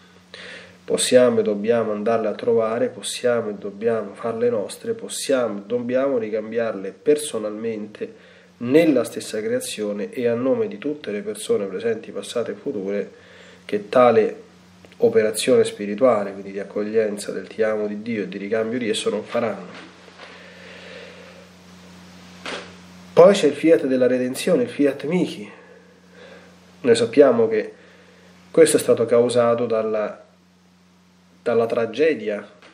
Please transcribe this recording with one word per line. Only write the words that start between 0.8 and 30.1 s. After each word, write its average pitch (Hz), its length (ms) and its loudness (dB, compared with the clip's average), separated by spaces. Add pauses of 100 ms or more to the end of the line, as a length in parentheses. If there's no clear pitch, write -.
Possiamo 123 560 4
e - 20 4
dobbiamo 107 520 0
andarle 107 340 0
a 101 60 -2
trovare, 117 560 0
possiamo 113 640 -2
e - 20 -10
dobbiamo 101 600 -4
farle 113 360 -2
nostre, 113 440 -4
possiamo 113 680 -4
e - 60 -12
dobbiamo 123 520 -2
ricambiarle 107 760 -4
personalmente 110 1400 -4 (240)
nella 131 480 4
stessa - 360 -8
creazione 107 680 -6
e 123 180 -4
a 117 80 2
nome 120 320 0
di 101 100 -10
tutte 143 340 -8
le 104 100 -6
persone 104 460 -2
presenti, 104 440 -6
passate 101 400 -6
e 104 40 -10
future, 101 560 -6 (520)
che 104 240 -6
tale 117 540 4 (560)
operazione 110 680 4
spirituale, 104 680 0
quindi 98 180 -14
di 98 80 -8
accoglienza 104 720 -2
del 95 160 -10
ti - 160 -4
amo 107 240 -2
di 104 140 -8
Dio 110 220 -4
e 90 40 -6
di 92 100 -12
ricambio 110 400 -4
di 117 120 -4
esso, 110 200 -2
non 104 140 -2
faranno. 101 680 -8 (3250)
Poi 180 200 10
c'è 175 140 2
il 135 80 0
fiat 160 300 4
della 127 220 2
redenzione, 127 560 0
il 117 60 -4
fiat 139 360 -2
mihi. 143 460 -4 (1300)
Noi 117 100 6
sappiamo 117 520 4
che 107 260 -4 (800)
questo 156 260 6
è - 20 -2
stato 117 280 2
causato 120 580 2
dalla 110 580 -4 (1200)